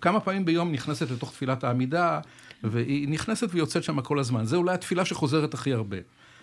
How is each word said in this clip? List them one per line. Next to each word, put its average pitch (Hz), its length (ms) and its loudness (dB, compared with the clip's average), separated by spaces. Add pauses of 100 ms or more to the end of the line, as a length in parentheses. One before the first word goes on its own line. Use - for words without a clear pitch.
כמה 196 180 4
פעמים 196 260 0
ביום 170 260 2
נכנסת 131 400 -2
לתוך 127 200 -6
תפילת 131 320 -2
העמידה, 147 560 2 (440)
והיא 127 460 0
נכנסת 208 420 0
ויוצאת 170 320 0
שם 147 180 -2
כל 143 180 0
הזמן. 120 260 0
זה 120 100 0
אולי 180 180 2
התפילה 180 320 0
שחוזרת 151 480 0
הכי 135 200 -2
הרבה. 101 240 -2 (460)